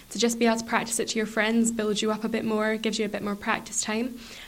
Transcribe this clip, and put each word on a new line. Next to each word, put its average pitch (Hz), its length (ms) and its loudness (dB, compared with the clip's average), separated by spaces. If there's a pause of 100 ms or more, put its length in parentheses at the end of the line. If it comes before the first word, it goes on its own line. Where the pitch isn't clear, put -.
(100)
to 202 100 -6
just 233 180 2
be 233 80 6
able 226 120 4
to 226 60 -4
practice 233 360 -2
it - 80 -2
to - 80 -4
your 214 100 0
friends, 226 460 4
build 214 280 0
you 220 120 2
up 214 100 -2
a 226 60 -2
bit 226 160 -2
more, 214 320 2
gives 220 240 -2
you 208 60 2
a - 20 -2
bit 202 160 -4
more 202 100 -2
practice - 480 -4
time. 233 380 -4 (280)